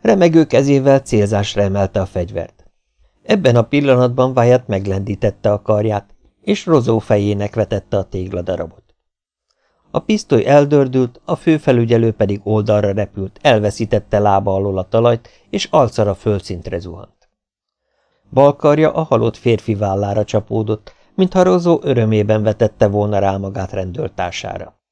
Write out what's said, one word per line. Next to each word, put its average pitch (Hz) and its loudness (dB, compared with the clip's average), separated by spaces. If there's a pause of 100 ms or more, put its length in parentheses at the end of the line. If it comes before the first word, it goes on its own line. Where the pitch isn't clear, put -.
Remegő 170 4
kezével 139 2
célzásra 104 -2
emelte 98 -2
a 90 -2
fegyvert. - -10 (520)
Ebben 147 2
a 117 4
pillanatban 127 2
Wyatt 123 4
meglendítette 98 -4
a 104 -4
karját, 104 -2 (260)
és - -4
Rozó 120 2
fejének 104 -2
vetette 104 -4
a 95 -2
tégladarabot. 90 -10 (960)
A 131 -4
pisztoly 202 0
eldördült, 139 2
a 170 -4
főfelügyelő 117 2
pedig 101 -2
oldalra 104 0
repült, 101 -8
elveszítette 107 0
lába 101 0
alól 98 -2
a 92 -8
talajt, 120 0 (220)
és - -6
arccal 117 0
a 98 -2
földszintre 92 -6
zuhant. - -18 (1000)
Bal 139 4
karja 151 2
a 160 -2
halott 117 0
férfi 113 -2
vállára 101 -2
csapódott, 107 -6 (200)
mintha 185 0
Rozó 175 2
örömében 107 0
vetette 107 0
volna 104 -2
rá 98 0
magát 98 -8
rendőrtársára. 92 -10 (120)